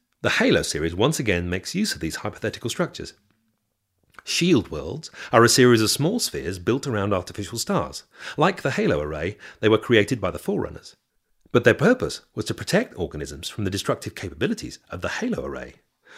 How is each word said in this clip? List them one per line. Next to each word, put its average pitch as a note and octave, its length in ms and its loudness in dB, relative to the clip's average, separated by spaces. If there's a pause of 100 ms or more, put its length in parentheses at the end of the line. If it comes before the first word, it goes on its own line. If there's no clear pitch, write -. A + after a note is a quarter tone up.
(220)
the G#2+ 100 0
Halo G3+ 320 4
series E2 320 -2
once B2 240 2
again F2+ 300 0
makes F#2+ 260 -6
use G#3 180 -2
of - 80 -8
these D#2 160 -4
hypothetical - 520 -8
structures. - 440 -6 (1080)
Shield E3 480 2
worlds F#2 400 -8 (200)
are A#2 120 8
a A#2 60 8
series B2 320 8
of G#2+ 100 2
small F#3+ 280 0
spheres - 380 -4
built A2 300 -2
around G#2 260 0
artificial G2 460 -6
stars. - 440 -4 (320)
Like F#3 260 2
the C3+ 100 -2
Halo D3+ 280 0
array, D2+ 380 -4 (220)
they G#2+ 100 4
were G#2+ 80 6
created G#2+ 420 4
by F#2 120 -2
the D#2+ 80 -8
Forerunners. G2 560 -6 (560)
But B2 120 6
their A2+ 100 8
purpose F#3 480 2 (140)
was - 100 -6
to A2 80 -6
protect - 440 -2
organisms D2 500 -8
from - 160 -8
the F#2+ 60 -2
destructive G2 460 -4
capabilities A#2+ 640 -8 (100)
of F2+ 120 -10
the F2+ 80 -6
Halo G#3+ 360 -6
array, C2+ 300 -12 (420)